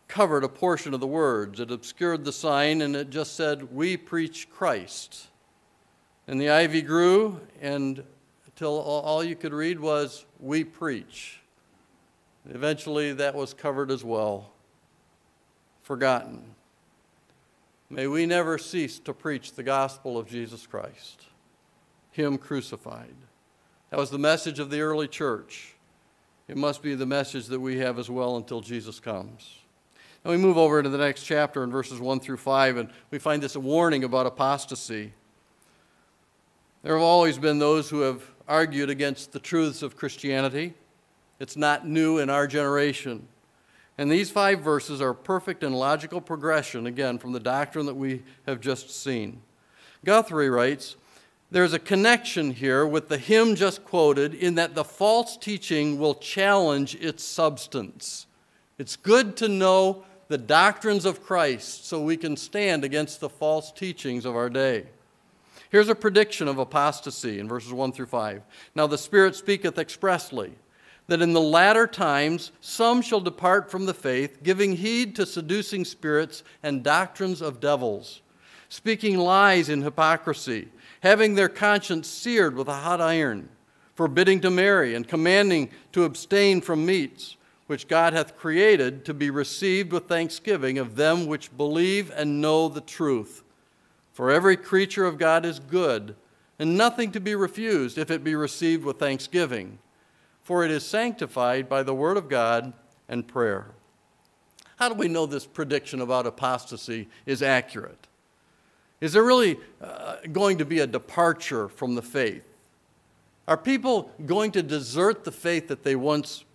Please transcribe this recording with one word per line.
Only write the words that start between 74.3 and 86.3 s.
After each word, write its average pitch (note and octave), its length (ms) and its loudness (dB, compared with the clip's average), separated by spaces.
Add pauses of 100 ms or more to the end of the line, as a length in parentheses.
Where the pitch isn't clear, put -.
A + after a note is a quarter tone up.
giving F#3+ 320 2
heed A3+ 400 -2
to G3 100 -2
seducing F#3 600 -4
spirits D#3 580 -2 (180)
and C#3 220 -4
doctrines F3+ 580 0
of C3+ 200 -8
devils, B2 580 -2 (480)
speaking G#3+ 500 -2
lies F3+ 520 6
in C#3+ 140 0
hypocrisy, D3+ 840 0 (320)
having G#3 360 6
their G3 120 6
conscience G3 640 0
seared G3 480 0
with C3 100 -4
a D3 60 -4
hot E3+ 260 -2
iron, D3 480 0 (480)
forbidding F3+ 460 4
to F#3 80 2
marry, F3+ 440 4
and A#2 140 -4
commanding E3+ 640 4 (240)
to F3 100 4
abstain G3 560 2